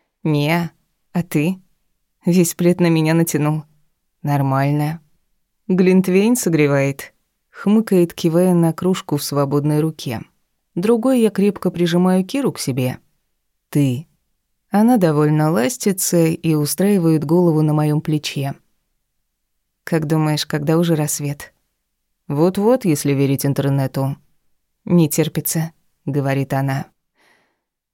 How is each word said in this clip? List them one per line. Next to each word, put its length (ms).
«Не, 480
а 100
ты?» 380
Весь 300
плед 260
на 80
меня 240
натянул. 520
«Нормально». 800
«Глинтвейн 680
согревает», 760
хмыкает, 640
кивая 400
на 180
кружку 460
в 40
свободной 580
руке. 420
Другой 460
я 80
крепко 420
прижимаю 540
Киру 260
к 80
себе. 400
«Ты». 320
Она 280
довольно 520
ластится 760
и 280
устраивает 680
голову 380
на 100
моем 280
плече. 540
«Как 240
думаешь, 400
когда 320
уже 160
рассвет?» 580
«Вот-вот, 560
если 280
верить 320
интернету». 720
«Не 240
терпится», 640
говорит 480
она. 340